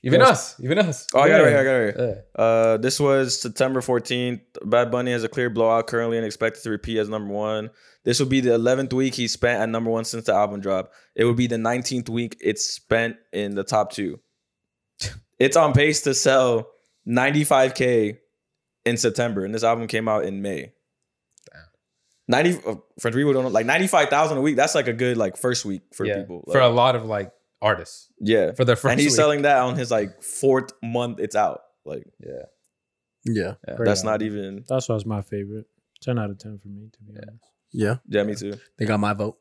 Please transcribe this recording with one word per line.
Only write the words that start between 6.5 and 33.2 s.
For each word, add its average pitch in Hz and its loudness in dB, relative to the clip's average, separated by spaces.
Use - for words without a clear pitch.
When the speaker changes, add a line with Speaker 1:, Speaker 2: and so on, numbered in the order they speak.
Speaker 3:
to 113 -10
repeat 110 -4
as 104 -2
number 104 -8
one. 107 -6
This 120 0
will 139 0
be 135 2
the 123 2
eleventh 123 0
week 131 -2
he 120 -4
spent 120 -2
at 113 -2
number 113 -4
one 113 -2
since 113 -8
the 107 2
album 101 0
drop. 95 -4
It 110 0
would 120 2
be 123 0
the 117 -2
nineteenth 120 -4
week 117 -6
it's 104 -4
spent - -4
in 101 -6
the 98 -6
top 104 -2
two. 92 -8
<laughs> - -8
It's 131 2
on 151 4
pace 147 2
to 135 0
sell 127 2
ninety-five 135 2
K 117 0
in 117 2
September, 110 0
and 104 -6
this 110 -4
album 117 2
came 113 -2
out 107 2
in 98 -6
May. 92 -6
Speaker 1:
Damn. 78 -20
Speaker 3:
Ninety, 156 2
uh, 107 -4
for 117 -2
people 135 -2
who 139 2
don't 131 0
know, 127 -2
like, 113 0
ninety-five 170 2
thousand 151 2
a - 0
week, 147 0
that's, - 2
like, 139 0
a 120 -2
good, 123 0
like, 104 -2
first 123 -2
week 98 -8
for - -6
Speaker 1:
Yeah. 101 -2
Speaker 3:
people. 92 -12
Speaker 1:
For 135 4
Speaker 3:
Like, 123 6
Speaker 1:
a - 0
lot 123 4
of, 113 -6
like, 104 -6
artists 98 -2
Speaker 3:
Yeah. 101 4
Speaker 1:
for 131 0
their 120 4
first 123 0
Speaker 3:
And 127 2
he's 147 4
Speaker 1:
week. 139 0
Speaker 3:
selling 147 2
that 143 4
on 127 0
his, 123 -4
like, 107 -2
fourth 131 0
month 120 -4
it's 104 -6
out. 104 0
Like, 73 -12
Speaker 1:
Yeah. - -16